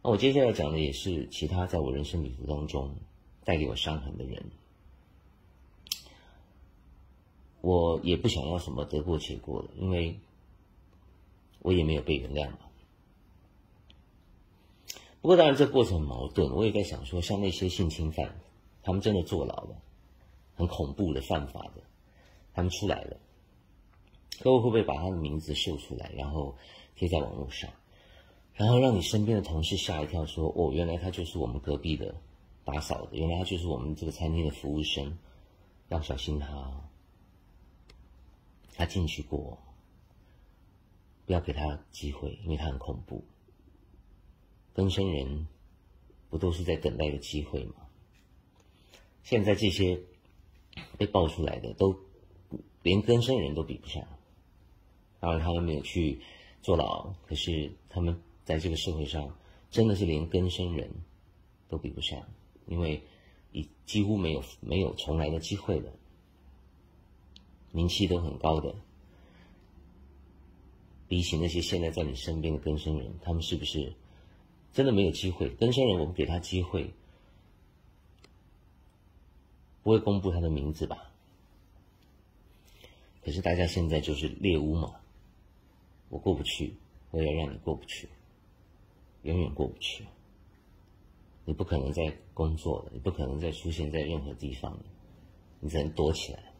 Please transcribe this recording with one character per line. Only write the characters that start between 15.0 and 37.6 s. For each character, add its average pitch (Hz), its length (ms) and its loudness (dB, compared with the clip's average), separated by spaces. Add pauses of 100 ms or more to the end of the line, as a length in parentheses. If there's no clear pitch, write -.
不 - 60 0
过 175 100 10
当 165 120 10
然 139 80 6
这 143 100 8
过 135 180 6
程 92 140 0
很 76 80 0
矛 65 220 -4
盾， 73 260 4
我 95 100 4
也 110 60 4
在 104 140 2
想 - 200 -8
说， 90 160 -2
像 98 200 -2
那 98 100 2
些 92 180 -2
性 87 220 2
侵 78 220 -4
犯， - 280 -4 (440)
他 92 80 0
们 98 80 2
真 107 120 2
的 90 120 2
坐 80 200 -2
牢 55 100 -6 (100)
了， 55 180 -14 (720)
很 87 140 0
恐 71 260 -4
怖 90 180 0
的 65 80 0
犯 73 280 -2
法 - 160 -12 (100)
的， - 80 -18 (720)
他 90 80 0
们 90 80 2
出 - 160 -4
来 - 160 0
了， - 160 -12 (1200)
各 131 140 6
位 123 60 8
会 120 100 4
不 - 0 -
会 110 140 4
把 69 100 -2
他 85 160 -2
的 95 60 -2
名 78 240 -2
字 76 160 -6
秀 80 200 -2
出 67 200 -12
来， - 180 -12
然 71 160 -6
后 71 260 -4 (380)
贴 90 140 0
在 85 100 4
网 69 160 -2
络 65 160 -8
上， - 180 -10 (840)
然 104 140 4
后 123 100 8
让 127 160 6
你 90 80 2
身 104 240 0
边 113 100 4
的 98 60 2
同 80 220 -2
事 98 120 -2
吓 90 260 -2
一 76 40 -4
跳， 80 180 -2
说 80 220 -2 (100)
：“哦， 82 160 2
原 85 140 0
来 85 100 -2
他 92 140 -4
就 87 140 -6
是 82 140 -8
我 71 80 -2
们 62 140 -4
隔 73 160 -2
壁 78 200 -2
的 - 180 -6 (500)
打 71 160 -4
扫 - 260 -6
的， - 100 -12
原 80 120 0
来 85 100 0
他 90 60 -2
就 87 140 -4
是 85 80 -4
我 78 100 -2
们 73 200 -4
这 82 100 -6
个 78 60 -4
餐 80 200 -2
厅 82 120 2
的 76 80 0
服 73 200 -6
务 76 120 0
生， 73 340 -4 (680)
要 82 120 -2
小 71 160 -4
心 73 220 -2
他， 69 500 -8 (1900)